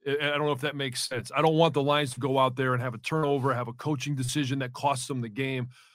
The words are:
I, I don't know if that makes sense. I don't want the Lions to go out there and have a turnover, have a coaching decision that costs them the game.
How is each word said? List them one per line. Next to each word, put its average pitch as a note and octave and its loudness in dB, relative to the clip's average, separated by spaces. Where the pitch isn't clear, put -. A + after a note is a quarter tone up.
I, C#3+ 0
I D3 0
don't D3+ 2
know D3 2
if C3 -2
that C#3+ -2
makes C3+ -4
sense. B2 -6
I C#3+ 2
don't D#3+ 4
want D#3 6
the C#3+ 2
Lions C#3+ 2
to - -12
go C3+ 2
out C3 4
there C3 2
and B2 0
have B2+ -4
a - -10
turnover, C#3+ 0
have A#2+ -2
a A#2 -10
coaching C#3+ -2
decision C3 0
that B2+ -4
costs C#3 -2
them C3 -4
the A2+ -6
game. B2+ -4